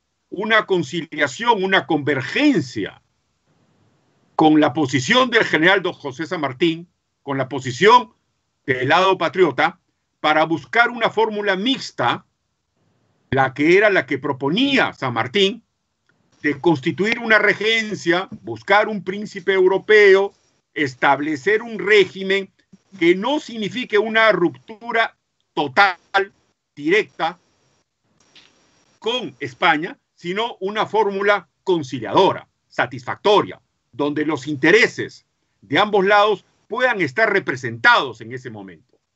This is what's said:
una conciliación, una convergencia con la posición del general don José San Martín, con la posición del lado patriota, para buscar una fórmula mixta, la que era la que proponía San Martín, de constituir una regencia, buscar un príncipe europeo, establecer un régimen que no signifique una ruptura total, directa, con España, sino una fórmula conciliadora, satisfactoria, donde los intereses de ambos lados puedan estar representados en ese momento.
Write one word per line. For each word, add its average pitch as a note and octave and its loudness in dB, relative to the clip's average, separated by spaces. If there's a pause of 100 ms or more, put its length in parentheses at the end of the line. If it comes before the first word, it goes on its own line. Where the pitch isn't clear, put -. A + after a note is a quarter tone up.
(300)
una G#3+ 0
conciliación, F3 -2
una F#3+ 0
convergencia C#3+ -2 (1300)
con D#3 6
la D3+ 4
posición D#3+ 0
del A3 2
general F#3 2
don F3 -4
José C#3+ -12
San E3+ -8
Martín, D#3+ -2 (360)
con C3+ -6
la C3 -4
posición C#3+ 2 (520)
del B2+ -2
lado F#3 4
patriota, D#3+ 0 (400)
para D#3 2
buscar A3+ -2
una A3+ -2
fórmula G#3 -2
mixta, F#3 -4 (1040)
la C3 0
que D#3+ 2
era G#3+ 4
la E3 0
que C#3 -6
proponía D#3 -2
San B2+ -6
Martín, F#3+ -2 (800)
de C#3+ -4
constituir E3+ -2
una A3 0
regencia, G3+ -2 (140)
buscar G3 0
un G#3 -8
príncipe G3 -6
europeo, G3 4 (400)
establecer D3 -2
un A3+ -10
régimen F#3+ 0 (460)
que F3 4
no B3 -2
signifique G#3+ -6
una A3 2
ruptura G#3+ -4 (380)
total, E3+ 2 (800)
directa, E3+ -2 (1600)
con A3+ -6
España, E3 -2 (180)
sino G#3 -6
una G#3+ -4
fórmula G3+ 0 (140)
conciliadora, C3 0 (200)
satisfactoria, B2 0 (300)
donde D3 -4
los D3+ -4
intereses D#3 0 (360)
de B2+ -2
ambos G3+ 0
lados G#3 2 (220)
puedan A#3 -2
estar G#3 0
representados C3 0
en A2+ -16
ese B2+ -14
momento. G2 -20 (180)